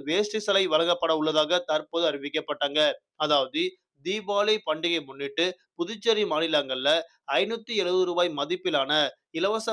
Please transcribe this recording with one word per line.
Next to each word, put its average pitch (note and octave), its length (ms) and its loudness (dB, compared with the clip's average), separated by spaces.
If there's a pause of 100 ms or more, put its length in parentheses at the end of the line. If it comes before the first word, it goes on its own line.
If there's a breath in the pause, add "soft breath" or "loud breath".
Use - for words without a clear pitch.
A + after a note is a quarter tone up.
வேஷ்டி G3+ 360 0
சேலை G3 280 2
வழங்கப்பட E3+ 500 2
உள்ளதாக D#3 420 2
தற்போது E3 480 -2
அறிவிக்கப்பட்டாங்க. D3 720 -4 (360)
அதாவது, D3 460 0 (440)
தீபாவளி G3+ 580 0
பண்டிகை E3 380 -2
முன்னிட்டு C#3 440 -4 (300 soft breath)
புதுச்சேரி G#3 500 0
மாநிலங்கள்ல D3 640 0 (440 soft breath)
ஐநூத்தி A3 420 -2
எழுபது F#3 300 2
ரூபாய் F3 240 2
மதிப்பிலான D3 600 -2 (400)
இலவச G3+ 420 -2